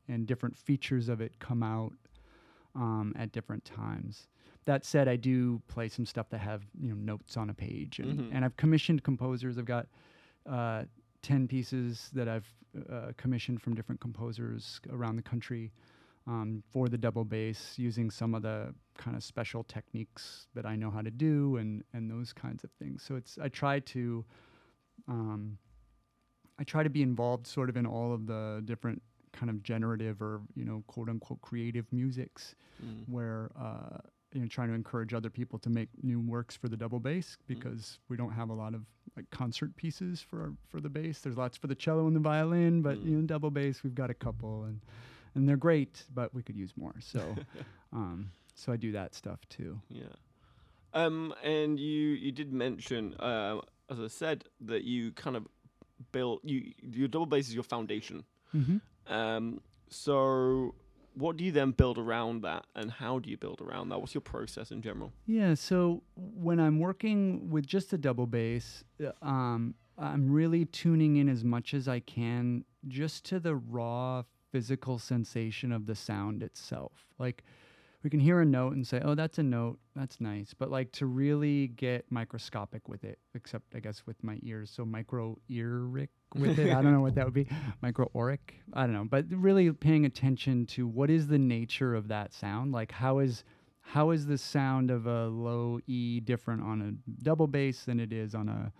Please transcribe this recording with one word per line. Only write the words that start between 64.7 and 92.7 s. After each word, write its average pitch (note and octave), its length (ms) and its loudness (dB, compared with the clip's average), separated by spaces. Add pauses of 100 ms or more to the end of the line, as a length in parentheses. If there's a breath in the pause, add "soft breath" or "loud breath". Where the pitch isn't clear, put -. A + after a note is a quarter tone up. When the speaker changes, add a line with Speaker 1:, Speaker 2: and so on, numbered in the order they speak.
Speaker 2:
in A2 100 -8
general? G#2 320 -8 (140)
Speaker 1:
Yeah, G#3 260 6
so F3 480 4 (140)
when F3+ 440 0
I'm D#3 200 6
working F#3+ 680 2
with D3+ 180 0
just F#3+ 260 0
a F#3 40 2
double B2+ 300 2
bass, A#2 560 -2 (200)
uh, C3+ 80 -4 (140)
um, A#2+ 500 0 (220)
I'm C#3+ 340 2
really E3 340 6
tuning D#3+ 520 6
in C#3 120 8
as A#2+ 140 2
much A#2+ 300 0
as C3+ 140 -2
I B2 120 0
can A#2+ 680 -2 (220)
just C#3 380 -4
to F#3 140 -2
the D#3+ 160 0
raw A#2+ 680 -2 (280)
physical B2+ 460 0
sensation A#2 720 -2
of G#2+ 140 -2
the A2 100 -2
sound G#2 460 -4
itself. - 680 -10 (120)
Like, B2+ 240 -4 (600 soft breath)
we D3 80 -2
can D3+ 80 4
hear E3+ 200 8
a D#3+ 60 8
note C3 280 6
and C3 120 -2
say, B2+ 180 0
"Oh, D3 120 4
that's D#3+ 240 -2
a D#3 40 2
note, A#2 360 0 (160)
that's C3+ 260 -8
nice." G#2 320 -6
But, C3 160 -4
like, C3 240 -2
to C#3 140 -2
really C#3+ 640 2
get B2 420 -2
microscopic A2+ 760 -6
with G#2+ 160 -10
it, G2+ 140 -10 (160)
except, - 420 -12
I A#2 40 -10
guess, G#2+ 260 -10
with - 180 -10
my A2 200 -6
ears, A2 260 -8
so A#2+ 160 -8
micro A2+ 540 -6 (100)
earic B2 600 -2 (260)
with C#3+ 240 6
it. - 120 8
I C3 120 8
don't C#3+ 100 10
know C#3 80 10
what C3 140 4
that C3 100 4
would B2+ 80 0
be. C#3 160 4
Speaker 2:
<laughs> C#3+ 320 -4
Speaker 1:
Micro B2 340 2
auric? B2+ 380 -2 (200)
I C3+ 120 0
don't A#2 80 2
know. G#2 120 0
But C3+ 260 4
really F#3 400 8
paying D3+ 340 6
attention C3 600 2
to B2 180 -2
what B2+ 240 4
is D#3+ 180 6
the D3 120 6
nature A#2+ 560 4
of G#2 140 -2
that G#2 220 -2
sound. A2 420 -4